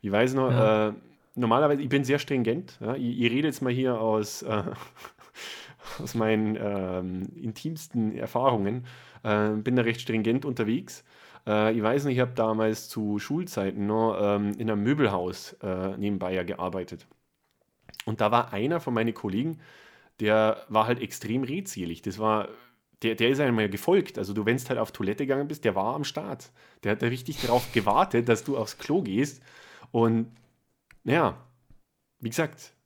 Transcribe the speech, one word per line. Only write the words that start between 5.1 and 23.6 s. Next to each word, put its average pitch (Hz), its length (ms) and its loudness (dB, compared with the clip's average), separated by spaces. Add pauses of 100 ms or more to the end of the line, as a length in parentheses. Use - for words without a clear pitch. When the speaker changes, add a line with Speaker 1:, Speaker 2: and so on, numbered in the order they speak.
Speaker 1:
aus - 120 -10
meinen, 110 460 2
ähm, 92 640 -4 (140)
intimsten 120 800 -4
Erfahrungen, 120 720 0 (360)
äh, 107 280 2
bin 110 260 0
da 123 60 4
recht 117 180 0
stringent 113 440 0
unterwegs. 120 600 -4 (420)
Äh, 107 280 4
ich 113 80 0
weiß 135 220 2
nicht, 131 120 0
ich 127 40 2
hab 123 160 0
damals 110 520 0
zu 104 300 -2
Schulzeiten 104 680 -4
noch, 110 340 2
ähm, 104 380 2
in 110 120 -2
einem 101 120 0
Möbelhaus, 104 800 0
äh, 95 340 -4
nebenbei 95 380 -2
ja 92 80 -2
gearbeitet. 90 640 -6 (1000)
Und 107 160 -4
da 107 100 4
war 117 220 2
einer 139 280 -2
von 127 140 -4
meinen 113 200 0
Kollegen, 120 460 -4 (600)
der 110 480 4
war 110 180 4
halt 120 140 0
extrem 120 440 -4
redselig. 117 580 -8
Das 98 160 -6
war, 107 300 0 (540)
der, 113 120 2
der 120 160 4
ist 139 100 4
einem 123 200 4